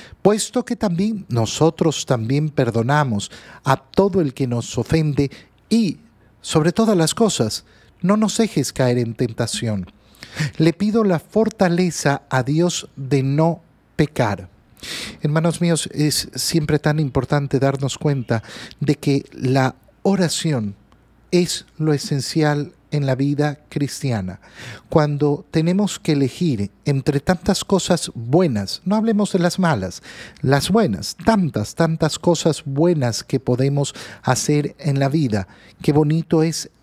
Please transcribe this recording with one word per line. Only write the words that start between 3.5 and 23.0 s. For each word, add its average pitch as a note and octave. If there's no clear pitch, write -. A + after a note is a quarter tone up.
a C3+
todo G3
el C#3
que C3+
nos A#2+
ofende D3
y, A3
sobre D#3+
todas G#3+
las D#3+
cosas, D3+
no G3
nos G#3+
dejes G3+
caer B2
en A#2
tentación. A2
Le E3
pido G#3+
la F3+
fortaleza F3+
a B2+
Dios D#3+
de C#3
no D#3+
pecar. G#2
Hermanos D#3+
míos, E3+
es -
siempre D3+
tan D3+
importante C#3
darnos C#3
cuenta C3
de D3
que -
la C3
oración D#3
es -
lo D#3
esencial D3
en D3